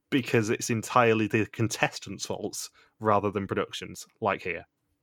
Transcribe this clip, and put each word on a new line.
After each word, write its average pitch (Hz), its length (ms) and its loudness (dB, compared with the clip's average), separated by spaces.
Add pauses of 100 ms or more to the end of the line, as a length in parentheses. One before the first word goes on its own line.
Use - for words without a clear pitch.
(120)
because 120 380 2
it's - 200 -2
entirely 113 580 4
the 104 200 2
contestants' - 800 -2
faults 98 420 -8 (300)
rather 104 320 2
than 98 160 -2
productions, 92 580 -6 (160)
like 98 220 0
here. 85 240 -8 (360)